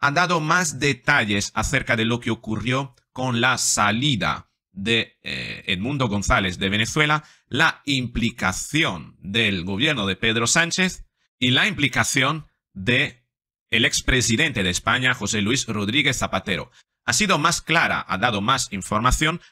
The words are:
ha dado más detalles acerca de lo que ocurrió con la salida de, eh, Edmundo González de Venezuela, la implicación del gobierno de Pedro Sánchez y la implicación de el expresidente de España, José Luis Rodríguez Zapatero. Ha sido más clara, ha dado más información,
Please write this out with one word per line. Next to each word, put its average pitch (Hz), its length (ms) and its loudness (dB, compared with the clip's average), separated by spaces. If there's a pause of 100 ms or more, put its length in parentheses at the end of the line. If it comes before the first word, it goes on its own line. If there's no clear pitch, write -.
ha 135 100 2
dado 170 300 2
más 156 400 0
detalles 117 760 0
acerca 127 400 0
de 113 120 2
lo 120 140 0
que 117 100 -4
ocurrió 113 640 -4 (180)
con 127 280 -2
la 123 180 2
salida 107 920 0 (220)
de, 107 500 -2
eh, - 440 -10
Edmundo 127 420 0
González 98 500 0
de 98 100 0
Venezuela, 151 560 0 (220)
la - 380 0
implicación 127 1400 -2
del 98 440 0
gobierno 98 420 0
de 92 100 0
Pedro 117 300 0
Sánchez 170 600 0 (320)
y 123 140 2
la 170 140 2
implicación 143 800 0 (260)
de 120 520 -2 (460)
el 131 140 2
expresidente 120 760 2
de 92 80 0
España, - 440 0
José 107 260 -2
Luis 123 260 0
Rodríguez 117 520 0
Zapatero. 95 520 -2 (340)
Ha 143 80 0
sido 190 260 2
más 160 240 0
clara, - 440 0
ha 92 120 -4
dado 107 220 0
más - 320 0
información, 123 680 0 (120)